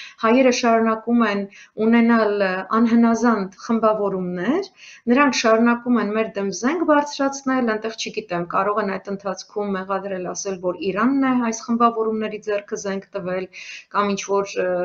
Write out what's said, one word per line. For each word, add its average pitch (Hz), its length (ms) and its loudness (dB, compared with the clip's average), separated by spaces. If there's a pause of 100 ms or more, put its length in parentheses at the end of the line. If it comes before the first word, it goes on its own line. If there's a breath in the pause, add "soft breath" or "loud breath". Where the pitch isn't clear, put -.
(180 loud breath)
հայերը 247 360 4
շարունակում 226 720 2
են 202 200 0 (320 loud breath)
ունենալ, 226 600 4
ը, 196 140 2 (180)
անհնազանդ 226 920 2
խմբավորումներ, 208 1080 -2 (340 loud breath)
նրանք 254 360 2
շարունակում 240 600 2
են 202 100 -2
մեր 220 240 -2
դեմ 196 180 -4
զենք 262 320 -2
բարձրացնել, 269 880 0
այնտեղ, 220 240 -6
չգիտեմ, 180 500 -6
կարող 196 360 -2
են 202 80 -2
այդ 190 200 -6
ընթացքում 202 640 -6
մեղադրել, 190 560 -6
ասել, 185 300 -8
որ 180 220 -4
Իրանն 240 500 0
է 254 40 2 (100)
այս 226 200 -4
խմբավորումների 220 800 0
ձեռքը 208 380 -6
զենք 196 280 -6
տվել, 185 380 -6 (400 loud breath)
կամ 202 280 -2
ինչ-որ, 196 420 -2
ը, 185 120 -2 (180)